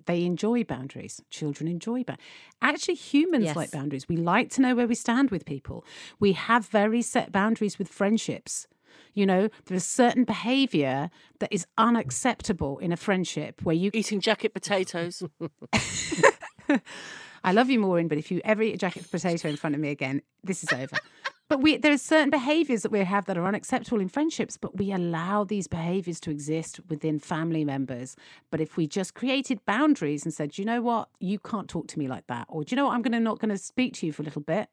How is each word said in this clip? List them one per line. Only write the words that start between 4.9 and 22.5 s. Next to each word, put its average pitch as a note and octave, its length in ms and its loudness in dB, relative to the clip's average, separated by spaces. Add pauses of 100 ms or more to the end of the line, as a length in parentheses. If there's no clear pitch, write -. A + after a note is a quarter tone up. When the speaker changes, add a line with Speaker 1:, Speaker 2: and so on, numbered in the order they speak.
Speaker 1:
stand B3 340 2
with F3 140 -4
people. - 400 -10 (340)
We G3+ 140 6
have A3+ 340 2
very A3 360 4
set - 280 -2
boundaries G#3 480 2
with F#3+ 100 -4
friendships. - 800 -2 (480)
You G3+ 100 2
know, F#3+ 240 4 (180)
there F#3 100 -4
is F#3 100 -2
certain B3 380 4
behaviour F3 840 0 (280)
that - 140 -4
is F3 120 -2 (140)
unacceptable A3 1000 0
in E3+ 140 -2
a E3+ 40 -2
friendship F#3 680 -2
where E3 140 2
you F#3+ 180 0
Speaker 3:
Eating G#3+ 260 -2
jacket G#3+ 320 2
potatoes. F#3 720 -4 (500)
Speaker 1:
<laughs> - 0 - (1700)
I F3+ 80 4
love B3 180 4
you, B3 80 4
Maureen, F3 300 4
but D3+ 100 0
if D#3 140 -6
you F3 120 0
ever G#3+ 180 2
eat A3 120 2
a F#3 40 -6
jacket F3+ 320 -4
potato E3+ 380 -2
in D3 80 -2
front D3 200 -2
of D3+ 40 -2
me D3 100 -2
again, C#3 320 -2 (200)
this F3+ 220 -6
is - 80 0
over. C3 240 -4 (520)
But C#4 140 2
we, D4+ 140 6
there C#4+ 160 4
are C#4+ 60 6
certain D#4 320 4
behaviours D4 520 2